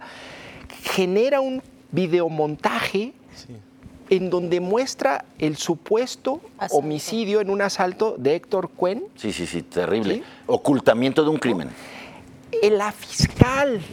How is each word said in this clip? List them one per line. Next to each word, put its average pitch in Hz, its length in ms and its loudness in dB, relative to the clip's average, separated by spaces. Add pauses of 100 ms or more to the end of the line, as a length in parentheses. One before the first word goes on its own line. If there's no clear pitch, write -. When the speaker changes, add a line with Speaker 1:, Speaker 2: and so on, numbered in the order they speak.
(840)
Speaker 1:
genera 214 560 2
un 262 220 -2 (300)
videomontaje 175 1200 0 (220)
Speaker 2:
Sí. - 200 -18 (540)
Speaker 1:
en 185 200 2
donde 175 300 0
muestra 240 640 0 (140)
el 156 180 0
supuesto 247 840 -2 (160)
Speaker 3:
Asalto. 196 180 -2
Speaker 1:
homicidio 190 680 0
en 190 80 -2
un 196 120 0
asalto 196 560 0
de 135 180 4
Héctor 175 340 -2
Cuen. 208 360 -2 (100)
Speaker 4:
Sí, 104 160 -4
sí, 85 160 -6
sí, 85 140 -4
terrible. 98 540 0
Speaker 1:
¿Sí? 285 80 -6 (240)
Speaker 4:
Ocultamiento 131 760 4
de 147 60 2
un 156 80 2
crimen. 92 320 -2 (840)
Speaker 1:
Eh, 453 180 2
la 392 220 2
fiscal - 880 2 (140)